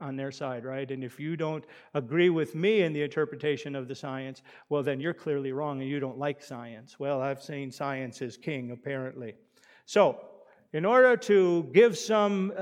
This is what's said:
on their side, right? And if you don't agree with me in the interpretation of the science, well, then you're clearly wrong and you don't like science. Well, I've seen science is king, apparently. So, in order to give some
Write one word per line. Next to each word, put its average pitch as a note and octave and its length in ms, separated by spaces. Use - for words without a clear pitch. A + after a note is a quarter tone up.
on C3+ 140
their C3+ 160
side, B2+ 340
right? C3 240
And C3+ 140
if B2 160
you D#3 180
don't D#3 260
agree D3+ 360
with D#3+ 260
me G3+ 260
in E3 100
the D3 120
interpretation D3 720
of C3 120
the C3 60
science, C3+ 480
well, D3 120
then C3+ 180
you're E3 140
clearly C#3 380
wrong C#3+ 280
and C3+ 100
you C#3+ 100
don't C3 180
like C#3+ 240
science. A#2+ 580
Well, C#3 220
I've C3+ 220
seen C#3 280
science C3+ 520
is A#2 120
king, B2+ 360
apparently. C3 640
So, F#3+ 340
in D#3+ 120
order B3 300
to F3 560
give G#3 280
some G3+ 520